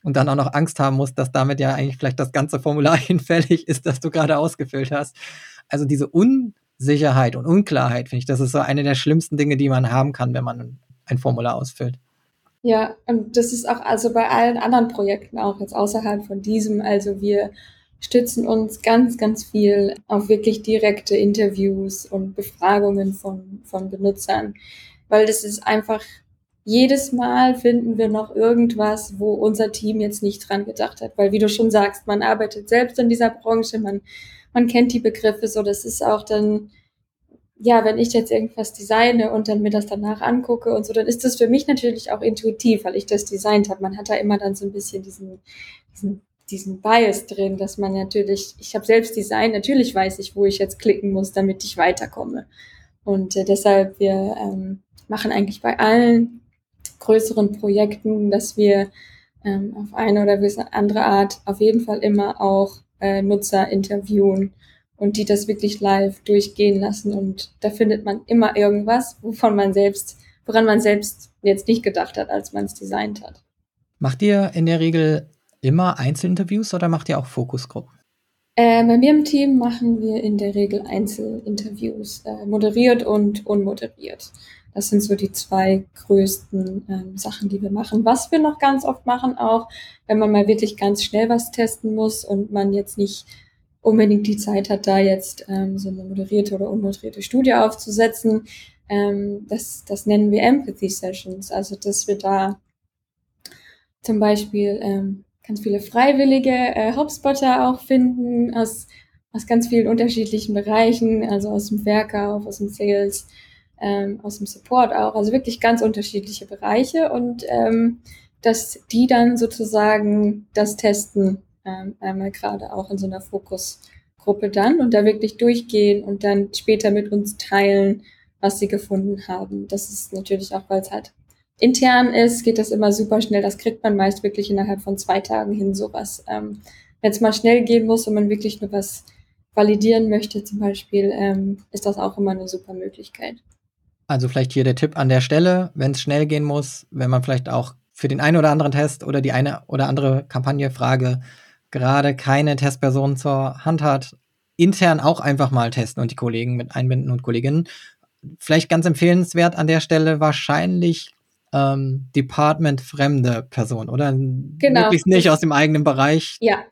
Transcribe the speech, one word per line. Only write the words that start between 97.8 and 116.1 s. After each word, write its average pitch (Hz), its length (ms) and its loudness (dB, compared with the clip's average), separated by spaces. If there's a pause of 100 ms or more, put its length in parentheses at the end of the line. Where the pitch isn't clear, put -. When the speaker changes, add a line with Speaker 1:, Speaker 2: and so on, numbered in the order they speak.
Speaker 2:
ähm, 202 600 -2
das, - 360 -10
das - 220 -8
nennen 208 240 4
wir 208 120 2
Empathy 233 460 0
Sessions. 190 640 -10
Also, 196 260 -6
dass 202 300 -4
wir 202 100 0
da 196 440 -2 (1400)
zum 214 180 -2
Beispiel, 208 600 0
ähm, 196 420 -6 (220)
ganz 208 140 -8
viele 202 200 -2
freiwillige, 262 720 2
äh, 247 440 0
HubSpotter 277 760 0
auch 254 120 -2
finden 247 760 0
aus, 226 320 -4 (460)
aus 220 160 -8
ganz 233 180 4
vielen 233 220 2
unterschiedlichen 220 680 -2
Bereichen, 220 720 2
also 202 220 -2
aus 208 180 -4
dem 214 120 -2
Verkauf, 208 640 -2
aus 208 120 -14
dem 202 100 -6
Sales, 202 580 -2 (560)
ähm, 202 400 -4
aus 208 160 -12
dem 202 80 -8
Support - 480 0
auch, 214 200 0
also 214 180 0
wirklich 254 280 -2
ganz 233 220 4
unterschiedliche 208 640 -4